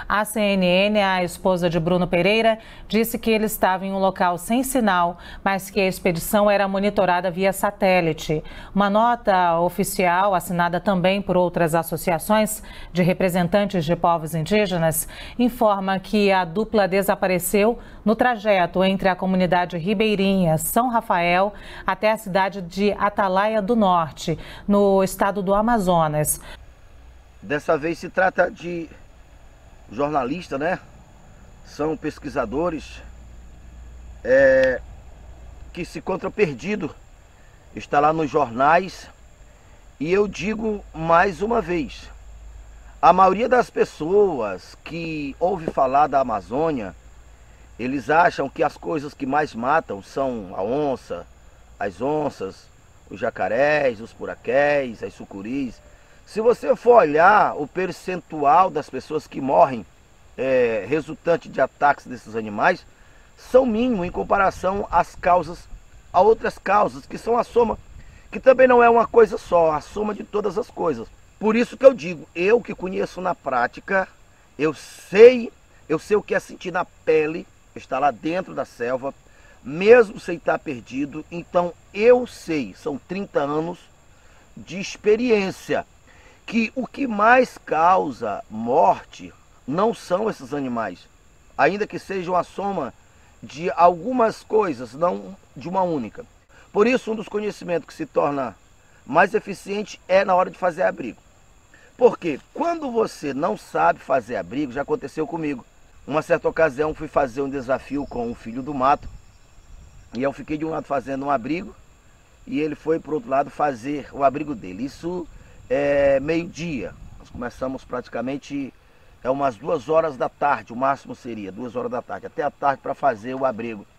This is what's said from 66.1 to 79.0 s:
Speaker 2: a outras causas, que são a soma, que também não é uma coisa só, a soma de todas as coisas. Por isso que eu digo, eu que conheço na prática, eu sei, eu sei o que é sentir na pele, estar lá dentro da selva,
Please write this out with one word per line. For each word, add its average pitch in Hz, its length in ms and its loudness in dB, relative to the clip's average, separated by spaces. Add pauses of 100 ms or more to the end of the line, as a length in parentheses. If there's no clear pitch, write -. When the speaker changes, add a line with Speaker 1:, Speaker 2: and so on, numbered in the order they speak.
Speaker 2:
a 175 80 4
outras 220 380 2
causas, 202 460 0
que - 140 -14
são 226 180 -2
a 226 60 0
soma, 220 360 0 (520)
que - 80 -10
também 254 300 6
não 247 140 6
é 233 60 8
uma 233 200 4
coisa 220 280 4
só, 165 360 2
a 151 80 -2
soma 208 340 -8
de 208 80 -14
todas 202 340 -4
as 233 120 -6
coisas. 139 400 -4 (320)
Por 220 160 2
isso 233 200 0
que 254 100 6
eu 269 80 10
digo, 165 380 -12
eu 202 280 2
que 190 140 -10
conheço 185 460 -8
na 185 140 -4
prática, 147 720 -4 (500)
eu 151 160 -2
sei, 233 800 6 (380)
eu 156 100 0
sei - 180 0
o 196 60 2
que - 120 -6
é 190 40 0
sentir - 320 -10
na 175 140 -2
pele, 160 600 0 (300)
estar - 240 -8
lá 143 120 2
dentro 170 440 -6
da 135 120 -6
selva, 127 480 -6 (500)